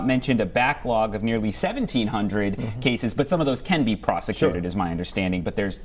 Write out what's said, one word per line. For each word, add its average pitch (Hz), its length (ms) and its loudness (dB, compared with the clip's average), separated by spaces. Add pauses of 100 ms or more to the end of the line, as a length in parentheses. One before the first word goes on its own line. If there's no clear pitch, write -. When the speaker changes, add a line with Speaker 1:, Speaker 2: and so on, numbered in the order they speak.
Speaker 1:
mentioned 127 360 2
a 101 40 4
backlog 113 720 0
of 104 80 -4
nearly 113 280 0
seventeen 185 560 0
hundred 107 500 0
Speaker 2:
Mm-hmm. 113 240 -4
Speaker 1:
cases, 120 340 0
but 143 140 0
some 170 100 2
of 147 80 2
those 127 160 0
can 160 200 2
be 107 120 2
prosecuted, 92 680 0
Speaker 2:
Sure. 90 40 -2
Speaker 1:
is 87 80 -4
my 90 160 0
understanding, 90 500 -2
but 92 140 -4
there's, 101 300 -2